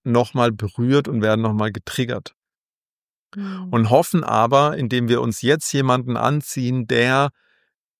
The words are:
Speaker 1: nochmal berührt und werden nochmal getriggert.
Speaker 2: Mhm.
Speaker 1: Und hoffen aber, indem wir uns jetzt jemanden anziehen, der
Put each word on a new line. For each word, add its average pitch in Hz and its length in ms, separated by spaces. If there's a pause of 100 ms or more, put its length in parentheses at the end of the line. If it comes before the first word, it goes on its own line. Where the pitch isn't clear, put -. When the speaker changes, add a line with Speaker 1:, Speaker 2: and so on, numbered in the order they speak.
Speaker 1:
nochmal 120 480
berührt 120 560
und 120 120
werden 107 220
nochmal 107 300
getriggert. 117 600 (1040)
Speaker 2:
Mhm. 190 340
Speaker 1:
Und 113 200
hoffen 156 340
aber, 135 540
indem 120 300
wir 120 120
uns 120 220
jetzt 147 300
jemanden 127 440
anziehen, 127 720
der 127 420 (680)